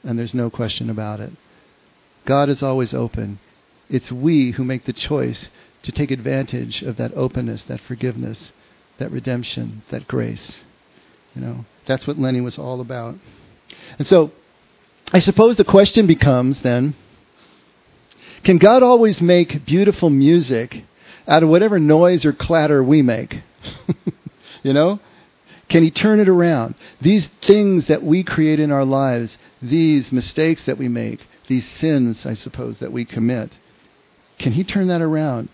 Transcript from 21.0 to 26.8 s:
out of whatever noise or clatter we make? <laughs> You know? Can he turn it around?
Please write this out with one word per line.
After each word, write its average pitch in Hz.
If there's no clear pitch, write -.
out 160
of 160
whatever 190
noise 160
or 147
clatter 151
we 147
make? 120
<laughs> -
You 135
know? 175
Can 165
he 160
turn 214
it 190
around? 165